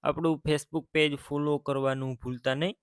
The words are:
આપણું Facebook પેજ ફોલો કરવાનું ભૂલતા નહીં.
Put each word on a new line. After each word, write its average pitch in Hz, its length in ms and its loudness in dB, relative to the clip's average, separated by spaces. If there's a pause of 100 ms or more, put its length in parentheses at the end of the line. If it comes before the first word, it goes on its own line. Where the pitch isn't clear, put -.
આપણું 156 460 2
Facebook 151 440 0
પેજ 151 240 4
ફોલો 147 420 -2
કરવાનું 135 560 -2
ભૂલતા 123 400 -2
નહીં. 165 280 -2